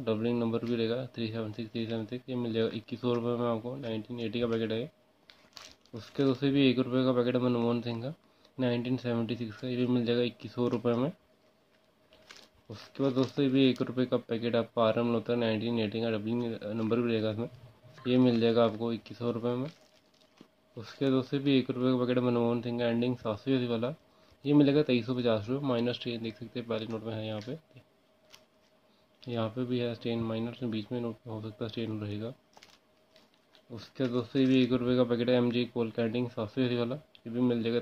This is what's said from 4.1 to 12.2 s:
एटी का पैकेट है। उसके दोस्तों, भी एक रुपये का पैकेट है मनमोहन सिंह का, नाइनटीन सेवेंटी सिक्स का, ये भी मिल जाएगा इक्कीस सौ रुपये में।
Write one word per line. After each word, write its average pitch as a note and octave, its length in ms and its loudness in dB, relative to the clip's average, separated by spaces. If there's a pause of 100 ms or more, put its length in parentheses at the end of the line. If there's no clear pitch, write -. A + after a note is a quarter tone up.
एटी A2+ 180 -4
का A#2+ 80 2
पैकेट A2+ 240 0
है। A#2 200 -4 (1040)
उसके A#2+ 300 -4
दोस्तों, C3+ 260 2
भी C#3 200 6
एक A#2+ 100 4
रुपये B2+ 240 2
का C3 100 4
पैकेट B2 220 2
है B2 80 2
मनमोहन A#2+ 380 2
सिंह A#2 220 -6
का, C#3+ 100 -8 (440)
नाइनटीन B2 400 0
सेवेंटी A#2 380 -2
सिक्स A2 220 -8
का, B2+ 100 -8
ये B2 80 -4
भी B2 120 0
मिल B2 180 2
जाएगा A#2+ 180 2
इक्कीस A#2 300 -6
सौ B2 160 0
रुपये A#2+ 260 2
में। C3 160 0 (1600)